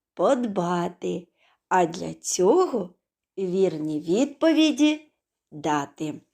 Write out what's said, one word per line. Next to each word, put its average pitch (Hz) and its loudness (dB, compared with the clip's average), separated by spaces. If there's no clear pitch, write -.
подбати, 180 -2
а 185 4
для 165 -6
цього 240 0
вірні 175 -2
відповіді 294 2
дати. 151 -6